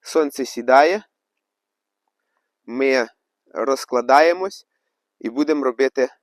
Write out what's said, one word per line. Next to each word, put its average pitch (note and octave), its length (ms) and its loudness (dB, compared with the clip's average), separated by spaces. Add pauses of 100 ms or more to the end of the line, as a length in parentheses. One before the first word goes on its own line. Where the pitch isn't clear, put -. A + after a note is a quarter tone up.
сонце D3 440 -4
сідає, C#3 580 2 (1600)
ми C3 440 -2 (380)
розкладаємось C3+ 1200 0 (520)
і A2 120 -10
будемо D3 340 -2
робити B2+ 440 -2 (140)